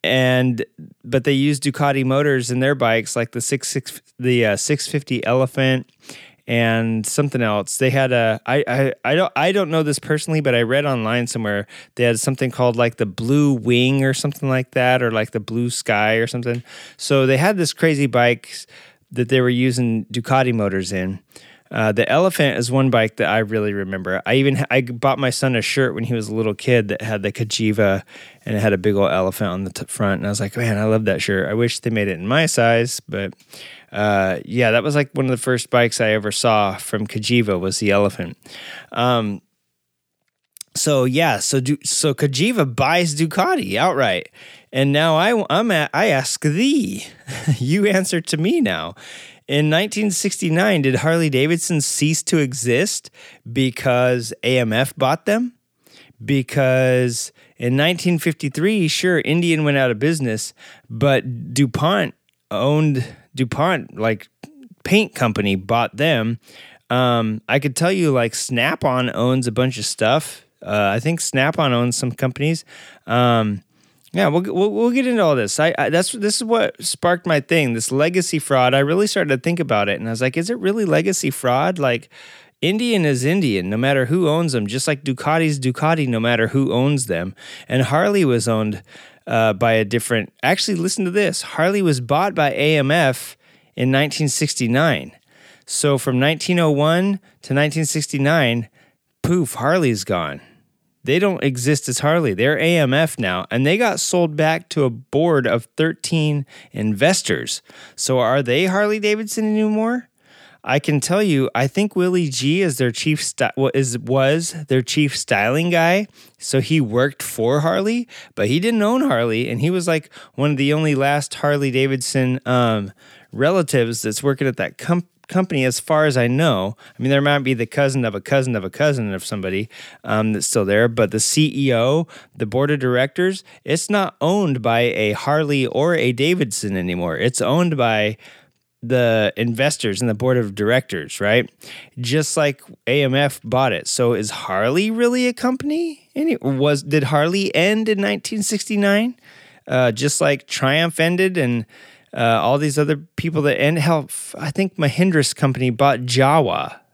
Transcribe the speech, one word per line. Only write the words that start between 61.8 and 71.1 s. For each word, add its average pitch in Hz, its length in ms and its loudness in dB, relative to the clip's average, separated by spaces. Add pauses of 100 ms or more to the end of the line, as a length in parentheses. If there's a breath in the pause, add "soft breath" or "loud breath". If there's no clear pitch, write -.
owned 139 540 0 (300 loud breath)
DuPont, 143 640 -2
like, 110 300 -2 (560)
paint 214 300 2
company 104 420 0
bought 101 400 -2
them. 117 420 0 (520 loud breath)
Um, 117 580 0
I 127 100 0
could 135 160 -4
tell 175 180 0
you, 170 200 0
like, 120 220 0
Snap-on 127 800 -2
owns 123 320 0
a 117 60 -4
bunch 123 260 -2
of 104 60 -6
stuff. - 640 -2 (160)
Uh, 101 320 0
I 117 60 0
think 156 200 -2